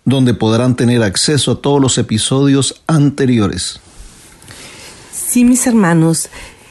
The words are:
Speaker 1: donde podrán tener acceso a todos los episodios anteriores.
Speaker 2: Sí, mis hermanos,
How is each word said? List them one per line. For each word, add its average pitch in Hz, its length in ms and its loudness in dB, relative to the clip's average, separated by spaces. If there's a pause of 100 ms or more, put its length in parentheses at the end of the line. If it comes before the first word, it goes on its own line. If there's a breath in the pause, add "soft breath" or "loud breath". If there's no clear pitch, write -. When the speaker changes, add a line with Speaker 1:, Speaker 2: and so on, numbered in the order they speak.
Speaker 1:
donde 127 280 2
podrán 117 440 0
tener 120 260 2
acceso 127 480 -2
a 117 100 -4
todos 143 200 2
los 127 160 0
episodios 135 880 0
anteriores. 127 960 0 (1300 loud breath)
Speaker 2:
Sí, - 300 -2
mis 247 240 2
hermanos, 165 600 2 (420 loud breath)